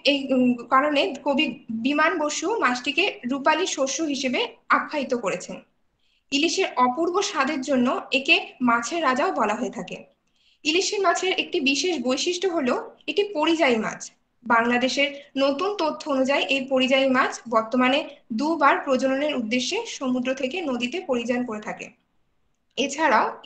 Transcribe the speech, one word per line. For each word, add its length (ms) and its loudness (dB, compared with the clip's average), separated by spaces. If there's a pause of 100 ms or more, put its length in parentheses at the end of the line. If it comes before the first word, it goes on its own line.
(100)
এই, 80 4 (160)
উম, 180 4 (220)
কারণে 280 4 (240)
কবি 200 2 (380)
বিমান 280 2 (100)
বসু 240 -4 (180)
মাছটিকে 400 0 (260)
রূপালী 360 0 (100)
শস্য 220 -2 (140)
হিসেবে 280 -2 (360)
আখ্যায়িত 360 -4 (120)
করেছেন। 340 -6 (720)
ইলিশের 360 0 (180)
অপূর্ব 280 0 (160)
স্বাদের 380 -2
জন্য 200 2 (300)
একে 180 4 (320)
মাছের 380 0
রাজাও 240 2 (100)
বলা 200 0
হয়ে 180 -6
থাকে। 180 -10 (680)
ইলিশের 420 0
মাছের 260 2 (100)
একটি 160 -4 (120)
বিশেষ 240 0 (120)
বৈশিষ্ট্য 500 -2
হলো 180 0 (360)
এটি 120 0 (140)
পরিযায়ী 480 2
মাছ। 160 -8 (440)
বাংলাদেশের 640 2 (360)
নতুন 260 2 (120)
তথ্য 200 -2 (120)
অনুযায়ী 280 2 (120)
এই 80 0 (100)
পরিযায়ী 340 4 (100)
মাছ 160 2 (220)
বর্তমানে 440 4 (420)
দুবার 340 4 (100)
প্রজননের 560 0
উদ্দেশ্যে 380 -2 (200)
সমুদ্র 300 0 (120)
থেকে 160 -4 (140)
নদীতে 280 -4 (100)
পরিযান 400 0
করে 180 -8
থাকে। 200 -10 (920)
এছাড়াও 480 2 (200)